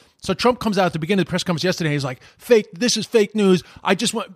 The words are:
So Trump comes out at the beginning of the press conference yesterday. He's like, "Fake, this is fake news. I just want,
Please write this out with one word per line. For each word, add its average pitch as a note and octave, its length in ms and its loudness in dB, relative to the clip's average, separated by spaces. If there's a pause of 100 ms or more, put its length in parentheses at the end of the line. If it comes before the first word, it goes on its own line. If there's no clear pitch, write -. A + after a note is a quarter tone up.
(200)
So - 120 -4
Trump A#3+ 260 0
comes G3+ 200 -2
out F#3+ 80 4
at E3+ 80 -2
the E3 40 -6
beginning F3 220 0
of E3+ 60 0
the - 40 -12
press F3+ 140 -4
conference D#3+ 200 -2
yesterday. F3 260 -2
He's C#3+ 140 -2
like, B2+ 180 -10 (160)
"Fake, A3 340 2
this G#3 240 -2
is G#3+ 80 -4
fake G#3 300 0
news. G3 280 4 (200)
I G3 120 0
just G#3 200 -2
want, G3+ 220 -10